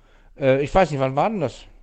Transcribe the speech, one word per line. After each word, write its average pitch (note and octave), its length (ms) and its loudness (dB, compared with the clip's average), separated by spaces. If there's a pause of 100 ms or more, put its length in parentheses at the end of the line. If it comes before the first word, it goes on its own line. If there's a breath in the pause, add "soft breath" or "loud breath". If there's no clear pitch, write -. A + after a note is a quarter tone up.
(380 soft breath)
Äh, C#3 260 2
ich C#3+ 120 -6
weiß F#3 160 4
nicht, C#3+ 80 -4
wann C3+ 160 -2
war D#3+ 140 0
denn A3 100 -6
das? - 260 -6 (180)